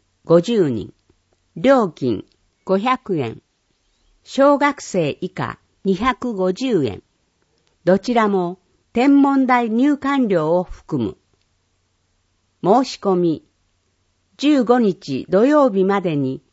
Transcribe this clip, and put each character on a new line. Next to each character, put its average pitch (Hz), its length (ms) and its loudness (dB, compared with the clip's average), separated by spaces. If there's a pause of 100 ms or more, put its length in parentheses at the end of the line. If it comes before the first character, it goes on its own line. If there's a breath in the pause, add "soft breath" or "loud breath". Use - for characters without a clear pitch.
(280)
五 170 120 6
十 185 280 0
人。 113 240 -6 (640)
料 233 340 2
金 123 380 -4 (380)
五 190 140 0
百 233 380 -4
円。 117 260 -6 (800)
小 277 340 2
学 285 240 -2
生 160 380 -4
以 180 100 -8
下 - 300 -10 (240)
二 190 100 2
百 240 400 -4
五 185 180 -2
十 208 320 -2
円。 92 200 -8 (800)
ど 185 160 2
ち 247 120 -6
ら 226 140 2
も 185 320 -2 (340)
天 277 300 4
文 277 240 2
台 240 240 0
入 262 260 0
館 277 300 -2
料 170 300 0
を 180 80 -2
含 - 360 -8
む。 107 160 -6 (1400)
申 226 240 2
し - 160 -14
込 196 140 0
み、 175 300 -2 (920)
十 277 280 2
五 240 160 2
日 170 480 -4
土 196 180 2
曜 285 240 2
日 190 140 0
ま 196 160 0
で 175 160 -4
に 135 260 -4 (100)